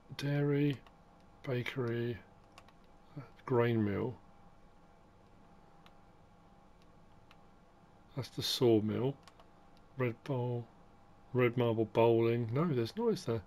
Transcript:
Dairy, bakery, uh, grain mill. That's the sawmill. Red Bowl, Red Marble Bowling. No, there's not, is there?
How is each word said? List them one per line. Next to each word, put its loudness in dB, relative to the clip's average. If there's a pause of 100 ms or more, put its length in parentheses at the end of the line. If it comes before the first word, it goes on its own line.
(180)
Dairy, 0 (680)
bakery, -4 (1000)
uh, -14 (240)
grain 2
mill. -4 (4000)
That's -8
the -10
sawmill. 2 (840)
Red -4
Bowl, -4 (680)
Red 2
Marble 2
Bowling. 4
No, 0
there's -2
not, -2
is -2
there? -2